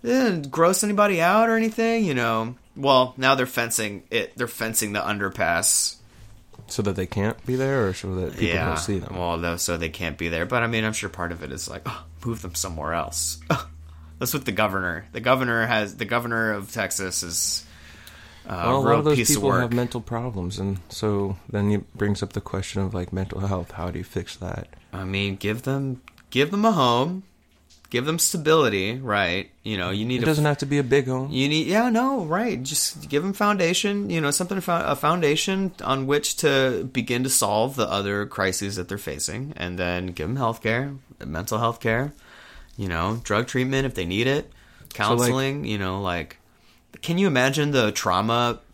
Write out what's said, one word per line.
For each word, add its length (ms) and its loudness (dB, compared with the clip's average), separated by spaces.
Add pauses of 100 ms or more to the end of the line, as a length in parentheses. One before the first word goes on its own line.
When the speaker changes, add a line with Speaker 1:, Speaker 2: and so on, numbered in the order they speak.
Speaker 1:
It 60 -4
didn't 420 2
gross 340 4
anybody 360 4
out 280 6
or 80 4
anything, 480 2
you 100 2
know. 420 0 (200)
Well, 400 6
now 180 4
they're 120 2
fencing 640 -2
it. 260 -2
They're 100 -2
fencing 460 -2
the 80 0
underpass. 960 0 (720)
Speaker 2:
So 140 -2
that 140 0
they 100 -2
can't 400 -2
be 100 0
there, 320 2
or 60 -2
so 220 -6
that 200 -2
people 180 0
Speaker 1:
Yeah, 120 0
Speaker 2:
don't 120 0
see 220 -2
them? 160 -10
Speaker 1:
well, 220 -2
no, 180 -2
so 200 -2
they 120 -4
can't 300 -6
be 100 -2
there. 180 0
But, 160 0
I 60 0
mean, 160 0
I'm 80 0
sure 160 -4
part 240 -6
of 100 -10
it 80 -10
is 180 -10
like, 180 -12
"Oh, 180 -10 (200)
move 180 -4
them 120 -10
somewhere 380 -4
else." 460 -4 (400)
<laughs> 400 -20
That's 160 -2
what 100 -4
the 80 -4
governor, 600 0
the 80 -8
governor 460 2
has, 300 0
the 80 -4
governor 480 0
of 180 -6
Texas 540 -4
is, 400 -4 (840)
uh, 200 -4
Speaker 2:
Well, 100 4
a 40 2
Speaker 1:
real 100 0
Speaker 2:
lot 80 6
of 80 0
those 100 6
Speaker 1:
piece 140 2
of 60 4
Speaker 2:
people 120 2
Speaker 1:
work. 140 4
Speaker 2:
have 100 0
mental 280 0
problems, 600 -6
and 180 -2 (120)
so 460 0 (140)
then 220 2
it 220 -2
brings 280 0
up 120 -6
the 60 -2
question 420 -4
of, 120 -2
like, 180 -4
mental 280 -4
health. 320 -4
How 180 -6
do 80 -8
you 60 -8
fix 320 -8
that? 320 -8 (240)
Speaker 1:
I 120 -10
mean, 320 -2
give 260 -4
them, 400 -4 (280)
give 220 2
them 120 2
a 80 6
home. 520 2 (680)
Give 140 0
them 140 0
stability, 800 4
right? 520 0 (120)
You 160 -4
know, 100 -2
you 160 -2
need 120 0
Speaker 2:
It 80 0
Speaker 1:
a 20 4
Speaker 2:
doesn't 180 2
Speaker 1:
f- 60 4
Speaker 2:
have 80 0
to 80 -2
be 100 0
a 60 2
big 240 4
home. 240 -4
Speaker 1:
You 180 2
need, 200 0
yeah, 200 2
no, 380 2
right. 360 -2
Just 460 -4
give 140 0
them 100 -2
foundation, 800 2
you 100 0
know, 100 2
something, 300 0
fo-, 240 0
a 100 0
foundation 760 2 (100)
on 240 0
which 320 0
to 540 4
begin 300 0
to 80 0
solve 460 2
the 140 2
other 360 0
crises 500 -2
that 140 -6
they're 80 -4
facing, 580 -8
and 220 -6
then 300 -2
give 200 -6
them 80 -2
healthcare, 640 -2 (260)
mental 320 -4
health 240 -2
care, 320 0 (640)
you 120 -4
know, 360 -2
drug 220 0
treatment 400 0
if 80 -4
they 100 -2
need 220 0
it, 260 0
Speaker 2:
So, 600 -4
like 60 2
Speaker 1:
counseling, 440 2
you 140 -2
know, 240 -2
like, 340 -4 (640)
can 160 -2
you 100 4
imagine 440 2
the 200 4
trauma 680 2 (140)